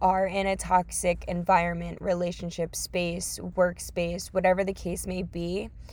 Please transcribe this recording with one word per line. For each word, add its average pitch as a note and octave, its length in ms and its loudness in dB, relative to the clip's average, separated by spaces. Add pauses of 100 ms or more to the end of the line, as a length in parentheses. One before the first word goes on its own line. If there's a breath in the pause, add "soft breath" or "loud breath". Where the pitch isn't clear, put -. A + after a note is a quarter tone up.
are F#3+ 240 4
in F#3+ 220 0
a G3 80 2
toxic F3+ 720 2
environment, E3+ 760 2
relationship F3 760 -2
space, F3 640 -4
workspace, F3 880 0
whatever F#3 360 4
the G3 100 -2
case F3 320 -6
may F3+ 160 -4
be, F3 480 -4 (240 soft breath)